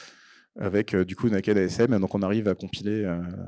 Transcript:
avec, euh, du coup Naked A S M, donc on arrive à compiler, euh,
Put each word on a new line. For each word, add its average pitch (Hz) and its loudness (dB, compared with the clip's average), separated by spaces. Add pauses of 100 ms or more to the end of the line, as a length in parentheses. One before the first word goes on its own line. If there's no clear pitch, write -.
(600)
avec, 101 -2
euh, 92 4
du 92 -8
coup 120 0
Naked 104 2
A 98 6
S 90 0
M, 120 4
donc 95 0
on 101 0
arrive 104 0
à 92 2
compiler, 104 -4
euh, 87 -4 (260)